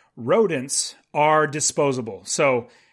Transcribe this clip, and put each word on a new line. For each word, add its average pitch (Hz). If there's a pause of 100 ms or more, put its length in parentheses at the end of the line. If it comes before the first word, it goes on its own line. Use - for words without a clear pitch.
(160)
rodents 151 (200)
are 151
disposable. 135
So 131 (240)